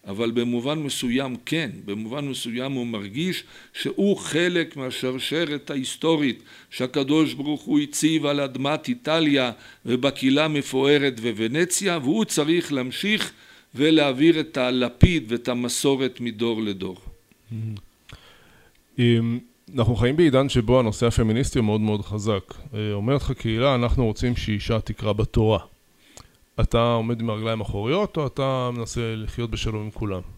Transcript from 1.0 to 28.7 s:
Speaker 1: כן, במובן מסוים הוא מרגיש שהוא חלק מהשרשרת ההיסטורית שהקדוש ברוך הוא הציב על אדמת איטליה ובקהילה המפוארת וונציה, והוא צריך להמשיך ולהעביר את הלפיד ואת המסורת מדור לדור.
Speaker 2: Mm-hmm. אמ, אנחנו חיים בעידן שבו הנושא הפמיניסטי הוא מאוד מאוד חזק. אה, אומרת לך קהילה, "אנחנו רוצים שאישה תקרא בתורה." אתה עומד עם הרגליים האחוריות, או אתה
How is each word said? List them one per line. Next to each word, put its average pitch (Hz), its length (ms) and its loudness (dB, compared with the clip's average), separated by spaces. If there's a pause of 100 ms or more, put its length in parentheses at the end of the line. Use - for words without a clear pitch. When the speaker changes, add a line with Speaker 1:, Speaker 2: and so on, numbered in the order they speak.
Speaker 1:
כן, 151 240 -4 (160)
במובן 110 420 -6
מסוים 123 440 -6
הוא 123 160 -4
מרגיש 113 560 -4 (300)
שהוא - 440 0
חלק 165 600 0
מהשרשרת 135 920 -4
ההיסטורית 147 760 0 (260)
שהקדוש 135 640 0
ברוך 143 280 -4
הוא 147 180 2
הציב 151 460 0
על 143 140 0
אדמת 139 500 -2
איטליה 139 600 2 (340)
ובקהילה 135 600 2
המפוארת 139 760 2
וונציה, 139 800 0
והוא 165 280 0
צריך 160 480 0
להמשיך 135 580 -2 (440)
ולהעביר 151 640 4
את - 180 -6
הלפיד 127 680 4
ואת 117 200 -2
המסורת 127 760 -2
מדור 117 400 -4
לדור. 95 340 -6
Speaker 2:
Mm-hmm. - 600 -18 (1400)
אמ, 117 400 2 (360)
אנחנו 120 200 2
חיים 123 200 2
בעידן 139 340 6
שבו 123 300 4
הנושא 117 260 0
הפמיניסטי 117 540 2
הוא 113 60 2
מאוד 107 160 2
מאוד 104 240 0
חזק. 101 480 -4 (200)
אה, 107 200 -4
אומרת 117 280 0
לך 139 100 -4
קהילה, 117 440 0
"אנחנו 120 300 2
רוצים 120 300 0
שאישה 110 440 -2
תקרא 107 340 -4
בתורה." 110 460 2 (1000)
אתה 117 340 4
עומד 113 280 0
עם 117 80 -2
הרגליים 110 300 -2
האחוריות, 113 580 -2
או 147 100 -2
אתה 131 460 -2